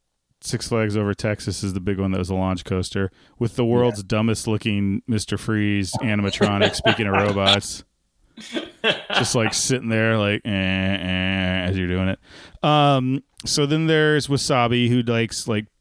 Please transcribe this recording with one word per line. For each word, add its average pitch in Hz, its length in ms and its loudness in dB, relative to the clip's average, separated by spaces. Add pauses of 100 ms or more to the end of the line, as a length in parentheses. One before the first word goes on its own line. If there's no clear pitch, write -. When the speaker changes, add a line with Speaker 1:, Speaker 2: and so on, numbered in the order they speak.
(400)
Speaker 1:
Six - 280 -6
Flags 110 280 0
Over 101 180 0
Texas 104 500 -4
is 98 80 -2
the 95 80 -4
big 95 180 -2
one 95 140 0
that 92 60 0
was 90 120 -2
a 95 40 -2
launch 92 300 -2
coaster 95 460 -2 (280)
with 120 180 -4
the 120 80 2
world's 120 360 2
Speaker 2:
Yeah. 95 80 -8
Speaker 1:
dumbest 110 380 0
looking 101 640 0
Mister 107 300 -2
Freeze 104 540 0 (100)
animatronic, 104 720 0
speaking - 320 0
of 98 60 0
Speaker 2:
<laughs> - 20 0
Speaker 1:
robots. 101 720 0 (1300)
Just, 120 180 0
like, 110 180 2
sitting - 360 0
there, 113 280 2
like, 104 280 0
eh, 117 60 -4
eh, 95 1160 0
as 95 80 0
you're 90 120 -2
doing 92 200 0
it. 95 120 -4 (420)
Um, 143 600 2 (200)
so 147 220 0
then 156 200 2
there's 156 420 2
Wasabi, 123 600 2
who 123 140 2
likes, 117 460 -2
like, 107 180 -2 (140)